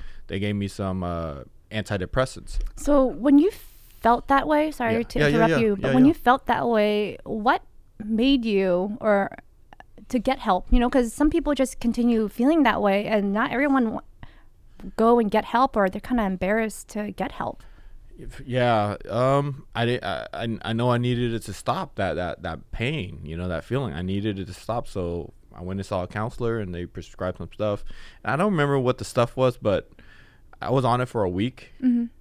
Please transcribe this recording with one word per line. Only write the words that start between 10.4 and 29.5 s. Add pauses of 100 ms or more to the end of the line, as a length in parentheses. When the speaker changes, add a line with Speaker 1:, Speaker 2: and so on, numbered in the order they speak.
Speaker 2:
You
know,
'cause
some
people
just
continue
feeling
that
way,
and
not
everyone
w-, (920)
go
and
get
help,
or
they're
kinda
embarrassed
to
get
help. (540)
Speaker 1:
If,
yeah, (140)
um,
I
di-,
I,
I,
I
know
I
needed
it
to
stop,
that,
that,
that
pain,
you
know,
that
feeling.
I
needed
it
to
stop,
so (200)
I
went
and
saw
a
counselor,
and
they
prescribed
some
stuff. (400)
And
I
don't
remember
what
the
stuff
was,